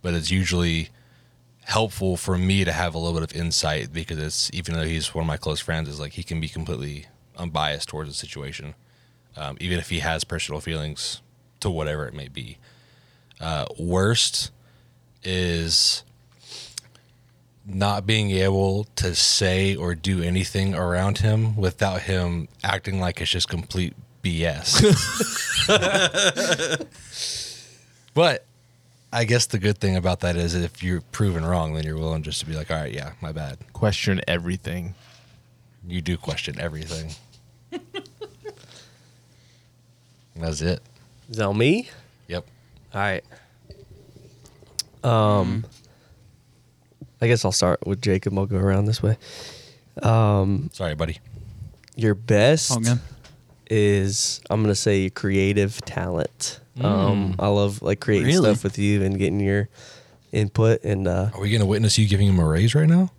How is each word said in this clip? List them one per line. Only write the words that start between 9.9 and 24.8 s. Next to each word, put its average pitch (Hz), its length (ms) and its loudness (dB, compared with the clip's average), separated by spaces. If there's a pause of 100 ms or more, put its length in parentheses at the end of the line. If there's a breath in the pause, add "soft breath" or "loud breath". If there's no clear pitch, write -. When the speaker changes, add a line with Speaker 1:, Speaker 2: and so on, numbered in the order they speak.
Speaker 1:
he 82 100 -2
has 80 240 -2
personal 76 360 -6
feelings 76 640 -8 (380)
to 104 100 -2
whatever 76 380 -4
it 58 60 -14
may 71 140 -14
be. 67 300 -14 (840 soft breath)
Uh, 80 260 -4 (120)
worst 92 720 0 (760 soft breath)
is 85 800 0 (1600 loud breath)
not 101 420 -2
being 107 240 2
able 98 540 2 (100)
to - 180 -2
say 95 600 2
or 87 220 -2
do 90 260 0
anything 95 500 0
around 90 460 0
him 110 380 2
without 95 460 0
him 87 440 -2 (160)
acting 98 380 -6
like 90 200 -4
it's - 120 -4
just 90 160 -4
complete 90 440 -6 (300)
B 82 240 -2
S. 78 340 0 (880)